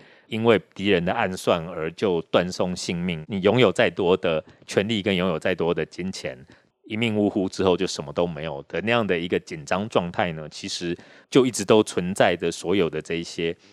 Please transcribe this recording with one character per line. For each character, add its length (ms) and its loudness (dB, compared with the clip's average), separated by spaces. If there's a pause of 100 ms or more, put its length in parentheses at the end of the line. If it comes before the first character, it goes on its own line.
(280)
因 160 -4
为 160 6 (160)
敌 120 -2
人 180 4
的 80 0
暗 180 -2
算 340 0
而 280 -6
就 300 0
断 280 0
送 240 -4
性 260 -6
命。 280 -4
你 100 -4
拥 180 4
有 140 6
再 180 2
多 280 2
的 260 -2 (240)
权 180 0
力 160 -2
跟 140 0
拥 140 0
有 100 -2
再 160 -2
多 180 0
的 120 -2
金 260 -8
钱， 260 -10 (460)
一 140 -8
命 180 0
呜 140 4
呼 180 0
之 160 -4
后 140 6
就 100 0
什 160 -6
么 80 -12
都 160 0
没 160 -8
有 240 -8
的 140 -6
那 100 0
样 160 2
的 100 0
一 120 -4
个 100 0
紧 240 -10
张 240 -2
状 240 0
态 220 -2
呢， 160 -12
其 180 -14
实 280 -6 (340)
就 160 6
一 60 0
直 120 -6
都 180 6
存 320 -2
在 220 0
着 160 -2
所 240 -4
有 140 2
的 120 -6
这 140 -6
一 80 -6
些 320 -6 (180)